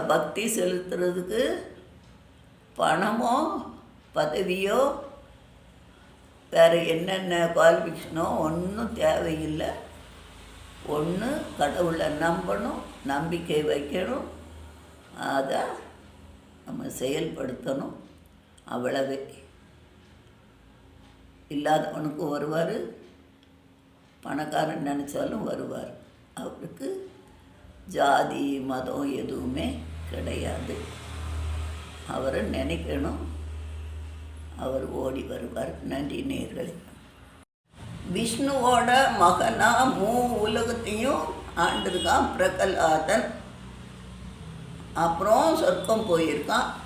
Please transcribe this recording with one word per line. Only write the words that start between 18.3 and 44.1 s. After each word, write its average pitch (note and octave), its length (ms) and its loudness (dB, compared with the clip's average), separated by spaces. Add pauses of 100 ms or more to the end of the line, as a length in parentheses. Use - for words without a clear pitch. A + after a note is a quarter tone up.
அவ்வளவே. C3 440 0 (2250)
இல்லாதவனுக்கும் D3+ 800 0
வருவாரு, D#3+ 440 0 (1400)
பணக்காரன் D3+ 680 -2
நினைச்சாலும் C#3+ 640 -4
வருவார். C3 420 -8 (460)
அவருக்கு - 480 -10 (1080)
ஜாதி C#3+ 500 2 (260)
மதம் B2+ 500 -4
எதுவுமே C3 480 -4 (420)
கிடையாது. - 640 -4 (1400)
அவரை C3+ 260 0 (160)
நினைக்கணும், C#3+ 640 -2 (1400)
அவர் C3 200 -2 (160)
ஓடி C3 300 -4
வருவார். A#2+ 420 -6 (200)
நன்றி C3+ 280 -4 (100)
நேயர்களே. B2+ 440 -6 (1400)
விஷ்ணுவோட A#3+ 760 4 (320)
மகனா F#3+ 480 6 (260)
மூ G3 160 2 (340)
உலகத்தையும் A#3 760 0 (420)
ஆண்டிருக்கான் F3+ 720 2
பிரகலாதன். F#3 880 4 (1800)